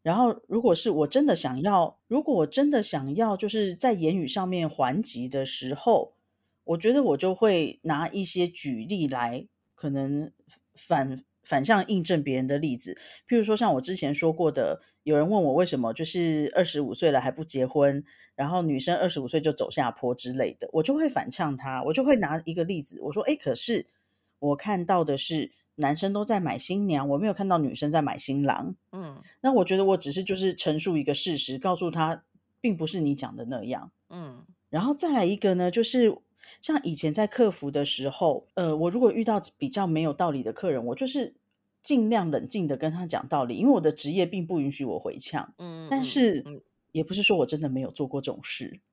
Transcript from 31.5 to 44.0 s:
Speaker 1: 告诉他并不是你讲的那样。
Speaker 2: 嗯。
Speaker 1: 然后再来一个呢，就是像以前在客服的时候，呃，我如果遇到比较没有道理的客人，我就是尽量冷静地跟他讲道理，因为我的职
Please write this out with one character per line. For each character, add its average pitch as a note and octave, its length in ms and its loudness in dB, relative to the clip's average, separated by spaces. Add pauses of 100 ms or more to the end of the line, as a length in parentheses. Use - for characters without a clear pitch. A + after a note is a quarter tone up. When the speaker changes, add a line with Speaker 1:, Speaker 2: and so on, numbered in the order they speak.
Speaker 1:
告 F3+ 180 0
诉 F3 140 -2
他 D#3+ 360 -2 (340)
并 G#3+ 160 0
不 D#3+ 100 -4
是 F3+ 140 -4
你 C#3+ 160 2
讲 B2 200 -8
的 A#2+ 100 -10
那 A#2+ 180 -6
样。 A#2+ 280 -8 (180)
Speaker 2:
嗯。 D#3 360 -16 (240)
Speaker 1:
然 E3 140 -2
后 C#4+ 100 0
再 D4+ 200 -2
来 G#3+ 120 4
一 G3 120 2
个 F#3+ 180 2
呢， F3+ 160 2
就 A3+ 100 0
是 A3+ 380 4 (420)
像 D#4 220 0
以 E3+ 100 -2
前 D3+ 200 0
在 G#3+ 120 2
客 G#3+ 240 2
服 C#3+ 220 -6
的 C#3+ 140 0
时 C3+ 240 -2
候， D3 360 0 (100)
呃， E3 200 0
我 E3+ 160 0
如 A#3 80 -2
果 A#3+ 120 8
遇 A3+ 120 0
到 G#3+ 180 2 (160)
比 C#3 120 -4
较 G3 180 -2
没 D#3+ 120 0
有 D#3 140 0
道 F3 160 0
理 C3+ 140 -4
的 A2 80 -4
客 - 180 -4
人， B2 180 -2
我 A#2+ 60 -4
就 C4 140 -4
是 C4 260 -4 (480)
尽 A#3 280 2
量 G3 200 2
冷 C3+ 160 -2
静 F3+ 220 -2
地 C#3 80 0
跟 D#3 160 -2
他 F3 160 -8
讲 B2 200 -4
道 C#3 180 0
理， A#2+ 100 -4
因 G#2 100 0
为 C#4+ 80 8
我 F#3+ 80 4
的 D#3 100 4
职 D3 200 -4